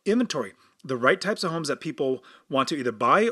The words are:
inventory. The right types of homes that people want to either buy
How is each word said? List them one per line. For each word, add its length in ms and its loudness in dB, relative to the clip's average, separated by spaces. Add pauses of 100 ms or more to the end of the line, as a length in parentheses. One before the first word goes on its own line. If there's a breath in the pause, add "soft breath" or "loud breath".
inventory. 480 0 (320 soft breath)
The 140 -4
right 220 4
types 220 -4
of 80 -2
homes 160 -4
that 140 -4
people 420 -2 (260 soft breath)
want 200 0
to 80 -2
either 160 -2
buy 400 4